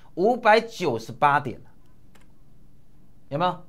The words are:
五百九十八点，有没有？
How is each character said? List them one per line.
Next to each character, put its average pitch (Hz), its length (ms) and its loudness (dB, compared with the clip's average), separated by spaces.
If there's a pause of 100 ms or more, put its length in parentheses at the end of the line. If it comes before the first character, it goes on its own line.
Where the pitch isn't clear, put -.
(140)
五 220 240 2
百 226 240 6
九 165 380 -2
十 - 120 -14
八 143 280 2
点， 131 200 -8 (1700)
有 143 100 -4
没 170 40 0
有？ 175 260 -2